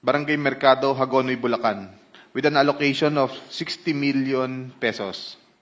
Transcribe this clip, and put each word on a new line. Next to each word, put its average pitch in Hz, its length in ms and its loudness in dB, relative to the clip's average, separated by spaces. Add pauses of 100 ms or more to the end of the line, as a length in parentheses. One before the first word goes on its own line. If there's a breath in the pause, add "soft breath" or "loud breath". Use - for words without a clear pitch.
Barangay 147 320 0
Mercado, 135 580 2
Hagonoy, 127 460 0
Bulacan, 110 480 -2 (460 loud breath)
with 131 120 -2
an 147 120 4
allocation 147 600 2
of 135 140 2 (160)
sixty - 460 -6
million 131 880 -2
pesos. 107 560 -4 (240)